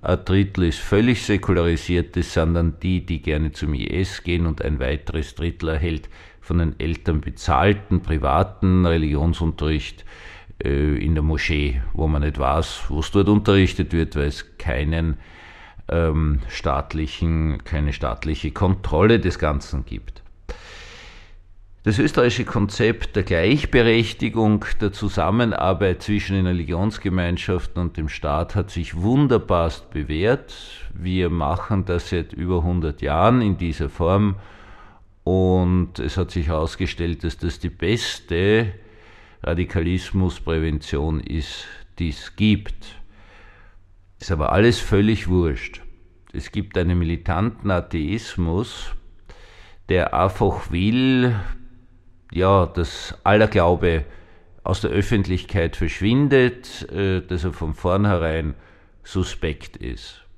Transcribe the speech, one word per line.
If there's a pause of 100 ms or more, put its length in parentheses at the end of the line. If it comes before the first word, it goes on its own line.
Ein
Drittel
ist
völlig
säkularisiert,
das
sind
dann
die,
die
gerne
zum
I
S
gehen,
und
ein
weiteres
Drittel
erhält (320)
von
den
Eltern
bezahlten
privaten
Religionsunterricht, (580)
äh,
in
der
Moschee, (140)
wo
man
nicht
weiß,
wo
es
dort
unterrichtet
wird,
weil
es
keinen, (720)
ähm,
staatlichen,
keine
staatliche
Kontrolle
des
Ganzen
gibt. (1600)
Das
österreichische
Konzept
der
Gleichberechtigung, (160)
der
Zusammenarbeit
zwischen
den
Religionsgemeinschaften
und
dem
Staat
hat
sich
wunderbarst
bewährt. (400)
Wir
machen
das
seit
über
hundert
Jahren
in
dieser
Form, (880)
und
es
hat
sich
herausgestellt,
dass
das
die
beste (720)
Radikalismusprävention
ist, (320)
die
es
gibt. (1200)
Ist
aber
alles
völlig
wurscht. (500)
Es
gibt
einen
militanten
Atheismus, (960)
der
einfach
will, (960)
ja,
dass
aller
Glaube (580)
aus
der
Öffentlichkeit
verschwindet,
äh,
dass
er
von
vornherein (500)
suspekt
ist. (140)